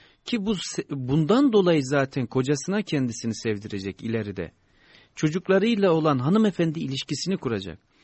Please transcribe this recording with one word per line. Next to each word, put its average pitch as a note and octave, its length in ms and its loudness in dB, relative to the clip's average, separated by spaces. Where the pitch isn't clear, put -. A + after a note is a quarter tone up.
Ki G#3 220 -4
bu A3+ 60 2
se-, - 380 -6
bundan D#3 640 2
dolayı F3 320 4
zaten C3+ 420 0
kocasına D3 560 -2
kendisini A#2+ 520 -4
sevdirecek G2+ 680 -6
ileride. G#2 500 -4
Çocuklarıyla F#3+ 800 2
olan D#3 260 2
hanımefendi F3 600 2
ilişkisini C#3+ 560 -6
kuracak. F#2+ 420 -4